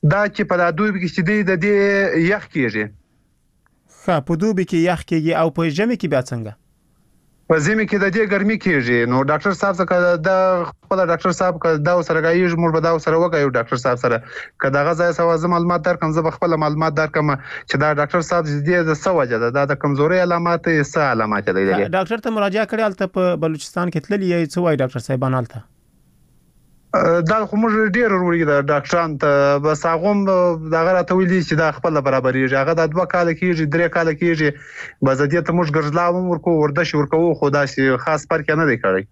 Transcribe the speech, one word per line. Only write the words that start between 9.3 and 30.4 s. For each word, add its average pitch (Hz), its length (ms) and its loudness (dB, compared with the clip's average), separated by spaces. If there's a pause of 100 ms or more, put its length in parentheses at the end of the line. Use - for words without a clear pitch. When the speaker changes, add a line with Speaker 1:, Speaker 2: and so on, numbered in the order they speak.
Speaker 1:
صاحب 196 200 0
څخه 180 400 2
د 185 480 2
خپله - 420 -2
ډاکټر 170 220 0
صاحب 170 300 -2
که 165 140 2
دا 151 200 0
ورسره 160 240 0
ګایېږي، 170 400 2
موږ 170 120 2
به 160 80 2
دا 165 140 2
ورسره 160 220 0
وګایو 160 400 2
ډاکټر 120 200 -2
صاحب 123 260 0
سره. 120 160 0 (420)
که 135 80 0
دغه 143 320 0
ځای 175 160 2
سوا 170 200 2
زه 170 180 0
معلومات 170 340 0
درکړم، 170 240 0
زه 156 140 0
به 160 100 0
خپله 165 280 0
معلومات 151 280 0
درکړم 151 480 0 (280)
چې - 80 -2
دا 151 180 2
ډاکټر 147 260 0
صاحب 170 240 -2
چې 147 240 -4
دی، 180 160 2
د 160 80 0
څه 151 160 -2
وجه 131 300 0
ده؟ 117 120 0
دا 143 140 0
د 139 160 -4
کمزورۍ 147 460 2
علامات 170 380 0
دی، 170 180 2
څه - 160 -4
علامات 110 480 0
دی 98 60 0
د 95 200 2
دې؟ 95 240 0
Speaker 2:
ډاکټر - 240 -2
ته 226 160 -4
مراجعه 202 340 0
کړې، 220 100 -2
هلته 202 260 -2
په 180 400 0
بلوچستان 165 440 -4
کې 165 80 -4
تللي 196 320 -2
یې، 170 220 0
څه - 60 -4
وایي 170 180 2
ډاکټر 131 320 -4
صاحبان 131 260 -2
هلته؟ 120 240 -6 (1700)
Speaker 1:
دا 214 80 0 (100)
خو 208 100 -6
موږ 220 160 2 (200)
ډېر 233 200 2
وروړي 175 360 0
ده 143 120 2
ډاکټران 151 640 -2
ته، 143 420 4
بس 156 220 0
هغه 165 260 0
هم 202 80 2 (520)